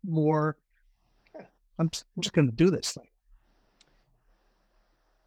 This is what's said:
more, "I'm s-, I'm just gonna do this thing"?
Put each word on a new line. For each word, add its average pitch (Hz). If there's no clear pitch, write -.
more, 156
"I'm 165
s-, -
I'm 180
just -
gonna 143
do 160
this -
thing"? -